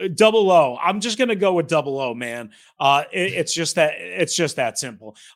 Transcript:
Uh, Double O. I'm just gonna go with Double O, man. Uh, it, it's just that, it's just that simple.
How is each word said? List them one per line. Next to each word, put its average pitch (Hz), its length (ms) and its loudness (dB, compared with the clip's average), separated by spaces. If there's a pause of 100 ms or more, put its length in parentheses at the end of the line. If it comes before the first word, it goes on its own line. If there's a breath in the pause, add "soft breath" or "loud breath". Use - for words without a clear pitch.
Uh, 190 120 -2
Double 214 360 4
O. 143 320 4
I'm 190 180 0
just 214 180 -4
gonna 240 180 0
go 190 160 2
with 170 160 0
Double 139 320 -2
O, 123 140 -4
man. 117 360 -10 (300 soft breath)
Uh, 143 320 4
it, 185 220 -2
it's 175 200 -4
just 160 200 -4
that, 151 240 2
it's 180 360 -4
just 160 220 -2
that 117 220 -4
simple. 107 360 -12 (220 loud breath)